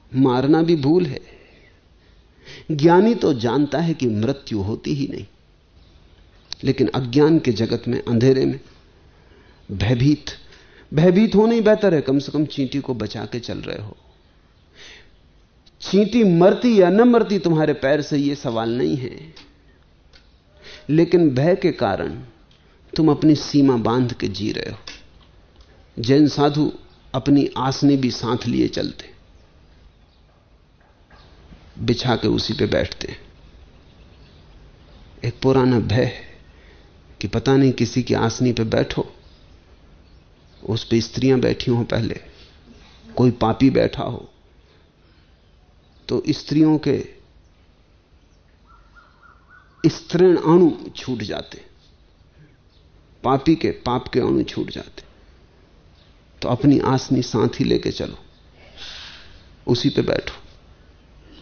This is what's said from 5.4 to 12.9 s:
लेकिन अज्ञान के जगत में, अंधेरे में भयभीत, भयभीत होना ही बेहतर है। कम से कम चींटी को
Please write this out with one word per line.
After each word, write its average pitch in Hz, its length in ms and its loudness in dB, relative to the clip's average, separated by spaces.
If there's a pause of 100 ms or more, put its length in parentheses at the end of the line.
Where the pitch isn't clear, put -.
लेकिन 135 240 0
अज्ञान 147 520 2
के 131 120 0
जगत 113 360 -2
में, 123 160 -4
अंधेरे 131 420 2
में 131 140 -4 (1120)
भयभीत, 120 540 0 (680)
भयभीत 180 420 4
होना 220 180 4
ही 233 80 2
बेहतर 208 320 4
है। 143 80 2
कम 139 180 0
से - 120 -6
कम 151 140 0
चींटी 139 340 -4
को 131 140 -6